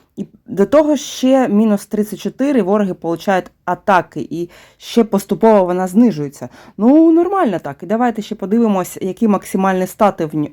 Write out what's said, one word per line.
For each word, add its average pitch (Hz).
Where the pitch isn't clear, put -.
І 196
до 190
того 294
ще 262
мінус 208
тридцять 208
чотири 262
вороги 196
получають 170
атаки, 175
і 175
ще -
поступово 202
вона 180
знижується. 175
Ну, 302
нормально 339
так. 139
І 185
давайте 226
ще 208
подивимось, 202
які 190
максимальні 190
стати 185
в 156
н-, 151